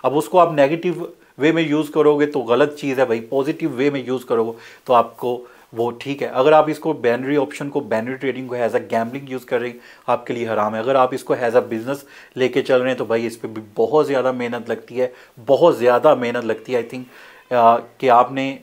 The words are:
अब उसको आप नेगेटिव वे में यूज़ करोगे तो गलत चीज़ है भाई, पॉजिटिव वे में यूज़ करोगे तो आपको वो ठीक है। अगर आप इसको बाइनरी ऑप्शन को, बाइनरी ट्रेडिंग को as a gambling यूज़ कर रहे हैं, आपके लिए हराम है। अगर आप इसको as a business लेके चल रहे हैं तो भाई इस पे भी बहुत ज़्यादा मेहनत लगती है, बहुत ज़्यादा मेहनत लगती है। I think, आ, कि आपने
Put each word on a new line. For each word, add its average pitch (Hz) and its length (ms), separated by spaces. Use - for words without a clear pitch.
अब 131 120
उसको 160 220
आप 165 160
नेगेटिव 151 540
वे 151 140
में 165 100
यूज़ 147 300
करोगे 147 340
तो 147 160
गलत 127 360
चीज़ 135 220
है 127 60
भाई, 113 140
पॉजिटिव 143 500
वे 135 200
में 135 160
यूज़ 127 200
करोगे 113 260
तो 131 60
आपको 120 480
वो 117 160
ठीक 139 220
है। 117 80
अगर 131 220
आप 156 180
इसको 156 240
बाइनरी 127 420
ऑप्शन 143 320
को, 139 120
बाइनरी 113 340
ट्रेडिंग 131 340
को 123 80
as 117 180
a 120 100
gambling 120 460
यूज़ 127 160
कर 123 140
रहे 123 100
हैं, 120 100
आपके 120 260
लिए 120 120
हराम 107 280
है। 110 80
अगर 135 140
आप 131 180
इसको 131 220
as 120 200
a 120 80
business 117 400
लेके 127 260
चल 131 180
रहे 127 80
हैं 123 100
तो 123 80
भाई 113 200
इस 113 100
पे - 120
भी 110 140
बहुत 131 300
ज़्यादा 131 260
मेहनत 120 380
लगती 113 240
है, 123 180
बहुत 135 400
ज़्यादा 123 360
मेहनत 120 300
लगती 110 280
है। 117 160
I - 20
think, 127 140
आ, 117 240
कि - 320
आपने 131 420